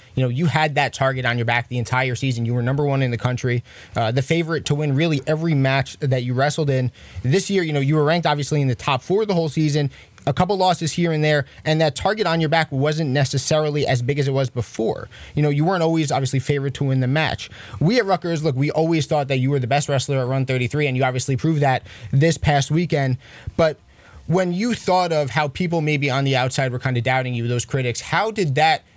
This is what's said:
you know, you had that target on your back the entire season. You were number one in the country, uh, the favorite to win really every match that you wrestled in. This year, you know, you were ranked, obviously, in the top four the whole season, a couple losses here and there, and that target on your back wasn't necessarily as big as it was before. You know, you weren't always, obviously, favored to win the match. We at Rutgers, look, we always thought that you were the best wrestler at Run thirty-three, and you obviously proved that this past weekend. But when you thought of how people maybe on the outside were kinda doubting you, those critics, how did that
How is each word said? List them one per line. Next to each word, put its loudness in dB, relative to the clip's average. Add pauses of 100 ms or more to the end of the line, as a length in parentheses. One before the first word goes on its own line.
(160)
you 2
know, 0
you 0
had 2
that 2
target -2
on 0
your -2
back 0
the -4
entire 0
season. -2
You 0
were 0
number 0
one 2
in 0
the -2
country, -2 (320)
uh, 0
the 0
favorite -2
to 0
win 0
really 0
every 0
match 0
that 0
you -4
wrestled 0
in. 0 (300)
This 0
year, 2
you -2
know, 0
you 2
were 4
ranked, 2
obviously, 0
in 2
the 0
top -2
four 0
the 0
whole 0
season, 0 (340)
a 0
couple 0
losses 2
here 0
and 0
there, 2 (180)
and 2
that 2
target -2
on 2
your 2
back 2
wasn't 0
necessarily 0
as 0
big -2
as 0
it 0
was 0
before. -4 (280)
You 2
know, 4
you 2
weren't 2
always, 2
obviously, 0
favored -2
to -4
win 2
the 0
match. -2 (280)
We 4
at 2
Rutgers, 0
look, 0
we 0
always 0
thought 0
that 0
you 2
were 2
the -2
best 0
wrestler 0
at 0
Run -2
thirty-three, 0
and -2
you 2
obviously 0
proved 0
that 2 (260)
this 4
past 0
weekend. 0 (360)
But 2 (480)
when 2
you 0
thought 0
of 2
how 0
people -2
maybe 0
on 0
the 2
outside 0
were -6
kinda -2
doubting -2
you, -2
those -2
critics, -4
how -2
did -2
that 2 (160)